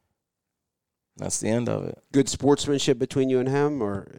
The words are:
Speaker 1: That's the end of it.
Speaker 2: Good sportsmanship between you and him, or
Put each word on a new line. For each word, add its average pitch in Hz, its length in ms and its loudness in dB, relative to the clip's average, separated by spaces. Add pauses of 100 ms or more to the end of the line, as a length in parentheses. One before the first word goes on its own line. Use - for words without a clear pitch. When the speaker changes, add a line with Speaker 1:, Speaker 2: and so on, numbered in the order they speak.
(1160)
Speaker 1:
That's 95 240 -6
the 104 100 -2
end 117 200 0
of 101 160 -2
it. 85 120 -10 (140)
Speaker 2:
Good 139 160 4
sportsmanship 139 720 2
between 131 300 0
you 127 100 2
and 127 80 0
him, 143 340 0
or 98 360 -4